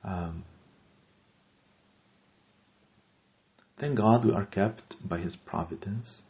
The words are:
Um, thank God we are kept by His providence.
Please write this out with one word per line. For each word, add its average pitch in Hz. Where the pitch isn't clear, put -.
Um, 87
thank 143
God 113
we 107
are 101
kept -
by 87
His 85
providence. 101